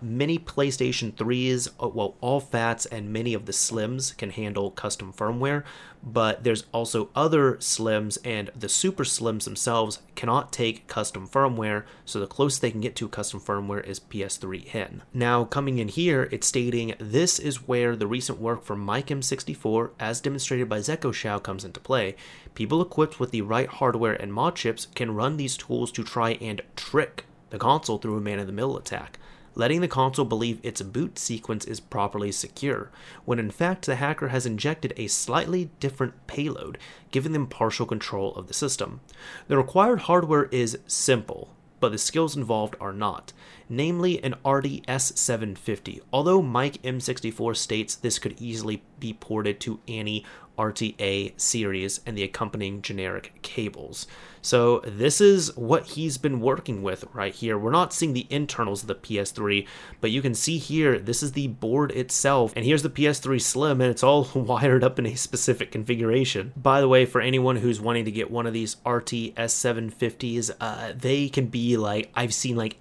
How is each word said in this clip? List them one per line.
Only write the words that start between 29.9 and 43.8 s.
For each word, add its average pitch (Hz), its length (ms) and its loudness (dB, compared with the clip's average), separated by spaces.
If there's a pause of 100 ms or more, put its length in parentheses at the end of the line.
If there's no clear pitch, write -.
believe 113 380 0
its 113 220 -6
boot 127 340 -6
sequence 113 480 -4
is 113 140 -8
properly 101 520 -4
secure, - 600 -6 (340)
when 120 140 0
in 110 100 -2
fact 180 380 -2
the 139 80 2
hacker 143 320 -2
has 123 180 0
injected 135 500 -2
a 110 120 -6
slightly 165 720 0
different 135 480 -4
payload, - 500 -6 (320)
giving 135 220 0
them 147 160 0
partial 113 400 0
control 107 480 -4
of 95 100 -10
the - 80 -10
system. - 480 -2 (460)
The 139 100 4
required 190 440 6
hardware 156 500 4
is 120 340 0
simple, - 720 0 (240)
but 120 120 4
the 107 60 -4
skills 151 400 0
involved 110 420 0
are 95 140 -6
not, 101 400 -4 (340)
namely 170 560 0